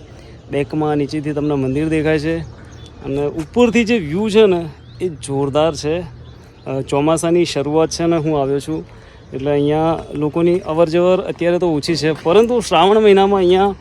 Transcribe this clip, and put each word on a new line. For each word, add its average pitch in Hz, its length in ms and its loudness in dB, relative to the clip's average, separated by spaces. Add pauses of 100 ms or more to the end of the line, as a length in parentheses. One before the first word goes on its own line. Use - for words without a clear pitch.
(500)
બેકમાં 151 460 -2
નીચેથી 147 360 -4
તમને 147 220 -2
મંદિર 135 340 -2
દેખાય 156 300 0
છે 165 200 -4 (680)
અને 139 220 -4
ઉપરથી 226 580 0
જે 233 140 0
વ્યૂ 180 300 -4
છે 214 180 6
ને, 175 220 0 (320)
એ 180 80 -4
જોરદાર 143 680 -2
છે. 151 240 -4 (680)
અ, 135 140 -6
ચોમાસાની 160 640 0
શરૂઆત 151 460 0
છે 175 160 -4
ને, 170 100 2
હું 151 260 -2
આવ્યો 139 180 -2
છું, 160 240 -8 (480)
એટલે 135 180 -4
અહીંયા 151 480 0 (160)
લોકોની 170 440 0
અવરજવર 175 600 2
અત્યારે 175 380 -2
તો 175 140 0
ઓછી 151 240 -2
છે, 151 160 -2
પરંતુ 220 480 2
શ્રાવણ 190 400 4
મહિનામાં 196 380 4
અહીંયા 190 420 2